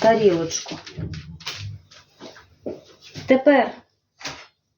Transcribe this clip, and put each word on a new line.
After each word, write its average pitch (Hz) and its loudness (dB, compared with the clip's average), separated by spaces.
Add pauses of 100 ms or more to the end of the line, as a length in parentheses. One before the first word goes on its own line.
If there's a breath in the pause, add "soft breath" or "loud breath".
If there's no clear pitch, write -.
тарілочку. 190 2 (2500)
Тепер 262 4 (1080)